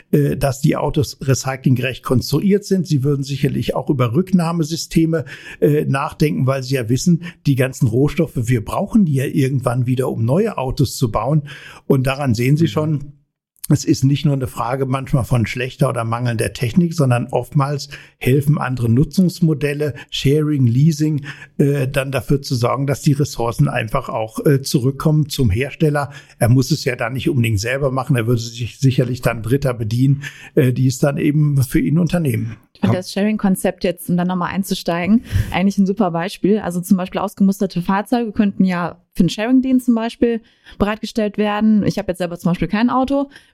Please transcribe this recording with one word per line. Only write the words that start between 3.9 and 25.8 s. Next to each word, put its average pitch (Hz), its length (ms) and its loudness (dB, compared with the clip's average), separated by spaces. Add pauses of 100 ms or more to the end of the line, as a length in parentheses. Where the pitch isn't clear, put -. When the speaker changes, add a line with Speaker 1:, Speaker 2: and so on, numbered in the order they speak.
Speaker 1:
Rücknahmesysteme, 165 1080 0 (380)
äh, 151 240 2
nachdenken, 151 600 -2
weil 135 160 0
sie 127 140 -4
ja 117 140 -2
wissen, 165 340 2 (240)
die 139 80 4
ganzen 131 320 0
Rohstoffe, 143 480 0
wir 113 300 0
brauchen 196 400 2
die 151 80 0
ja 131 100 0
irgendwann 131 640 0
wieder, 127 240 0
um 113 160 -2
neue 185 320 0
Autos 131 400 -2
zu 123 120 0
bauen. 127 340 0 (440)
Und 131 180 2
daran 135 300 -2
sehen 127 220 2
Sie 165 80 2
Speaker 2:
Mhm. - 20 4
Speaker 1:
schon, 151 460 -2 (580)
es 143 140 2
ist - 180 2
nicht 135 220 2
nur 143 80 2
eine 131 140 -2
Frage 131 400 -4
manchmal 131 380 0
von 117 200 2
schlechter 127 440 -2
oder 120 140 -4
mangelnder 113 500 -2
Technik, 139 420 0
sondern 123 320 2
oftmals 139 640 -4 (280)
helfen 143 400 2
andere 127 320 -2
Nutzungsmodelle, 147 1040 0 (160)
Sharing, 147 560 2
Leasing, 147 580 2 (360)
äh, 139 280 2
dann 135 240 -2
dafür 143 300 0
zu - 140 -4
sorgen, 120 320 0
dass 139 160 -2
die 156 80 4
Ressourcen 139 560 0
einfach 120 420 -4
auch, 113 340 -6
äh, 139 200 2
zurückkommen 143 680 0
zum 110 220 0
Hersteller. 143 580 0 (300)